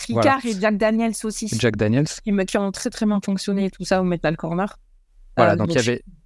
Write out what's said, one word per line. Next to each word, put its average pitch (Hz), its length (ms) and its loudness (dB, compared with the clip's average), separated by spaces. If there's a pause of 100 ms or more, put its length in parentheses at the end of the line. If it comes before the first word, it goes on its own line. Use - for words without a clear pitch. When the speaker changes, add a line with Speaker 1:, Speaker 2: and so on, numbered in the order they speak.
(100)
Speaker 1:
voilà. 269 260 4
Speaker 2:
Ricard 254 140 -6
et 196 100 -2
Jack 214 180 2
Daniels 220 340 2 (120)
aussi. 214 240 -6 (100)
Speaker 1:
Jack 110 180 2
Daniels. 113 300 2 (160)
Speaker 2:
Qui 208 100 -2
me, 190 120 2
qui - 120 -2
ont 196 160 0
très, - 180 -6
très - 140 -4
bien 208 180 2
fonctionné, 196 480 -2
tout - 140 -12
ça, 185 160 2
au 185 40 2
Metal 165 320 0
Corner. 175 420 -4 (580)
Speaker 1:
Voilà, 110 160 4
Speaker 2:
Euh, 95 40 2
Speaker 1:
donc 104 120 0
Speaker 2:
donc 165 80 0
Speaker 1:
il 127 40 2
y - 20 4
Speaker 2:
je 117 80 0
Speaker 1:
avait, 120 120 -2 (240)